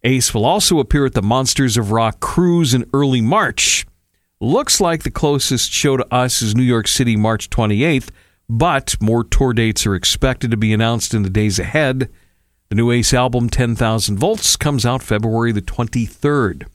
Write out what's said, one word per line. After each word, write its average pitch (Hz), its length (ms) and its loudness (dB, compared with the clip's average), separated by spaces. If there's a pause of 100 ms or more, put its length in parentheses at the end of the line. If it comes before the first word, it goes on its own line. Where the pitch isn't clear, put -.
Ace 123 300 0
will 110 100 0
also 170 360 2
appear 139 260 0
at 127 80 -4
the 110 80 0
Monsters 123 560 0
of 104 140 -2
Rock 113 280 0
cruise 170 540 2
in 123 180 0
early 135 300 2
March. 143 640 0 (520)
Looks 202 440 0
like 165 200 0
the 127 80 -6
closest 139 640 -2
show 135 240 0
to 123 180 -4
us 123 280 0
is 107 120 -2
New 123 80 2
York 120 260 2
City, 120 280 0
March 107 320 0
twenty-eighth, 120 640 0 (380)
but 135 500 -2
more 113 240 2
tour 127 300 2
dates 110 320 0
are 98 80 0
expected 127 560 -2
to 113 80 0
be 107 160 2
announced 113 400 -2
in 107 80 0
the 98 80 -2
days 104 280 0
ahead. 131 520 -2 (580)
The 101 80 -2
new 117 160 2
Ace 120 200 2
album, 123 360 2
Ten 117 260 0
Thousand 110 460 0
Volts, 208 340 0
comes 135 320 -2
out 123 160 0
February 113 480 0
the 104 100 0
twenty-third. 117 1160 -2